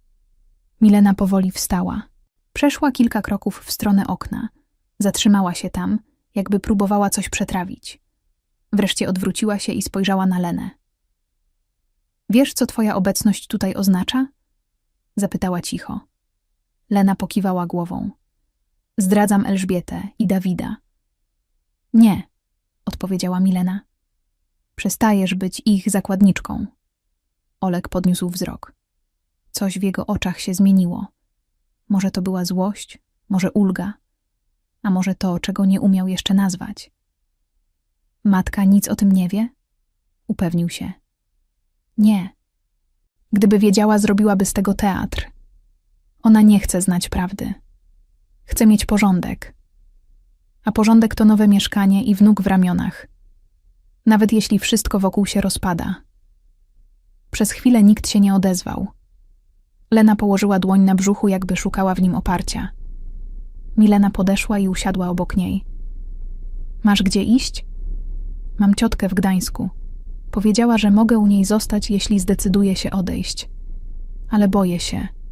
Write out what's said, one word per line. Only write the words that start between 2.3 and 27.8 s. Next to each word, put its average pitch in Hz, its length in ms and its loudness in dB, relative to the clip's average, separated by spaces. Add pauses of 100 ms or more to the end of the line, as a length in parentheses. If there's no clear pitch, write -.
Przeszła 285 400 0
kilka 233 300 0
kroków - 420 -6
w - 80 -12
stronę 202 340 0
okna. - 420 -8 (500)
Zatrzymała 196 560 2
się - 160 -10
tam, 190 280 -4 (360)
jakby 196 260 -2
próbowała 202 500 0
coś - 180 -6
przetrawić. - 720 -8 (720)
Wreszcie 202 360 0
odwróciła 190 500 -2
się 202 140 -6
i 196 100 -4
spojrzała 190 440 -2
na 185 120 0
Lenę. 175 320 -4 (1600)
„Wiesz, 254 220 2
co 240 140 -2
twoja 214 300 -2
obecność 196 500 -2
tutaj 190 280 -6
oznacza?”, 196 520 0 (880)
zapytała 185 440 -4
cicho. - 400 -10 (880)
Lena 196 240 2
pokiwała 185 520 -4
głową. 175 440 -6 (880)
„Zdradzam 202 480 2
Elżbietę 185 640 -4 (100)
i 190 80 0
Dawida”. 185 500 -4 (1160)
„Nie”, 226 300 4 (600)
odpowiedziała 185 560 -4
Milena. 185 400 0 (920)
„Przestajesz 196 600 0
być 185 300 -8
ich 202 260 0
zakładniczką”. 196 760 0 (920)
Olek 180 280 -4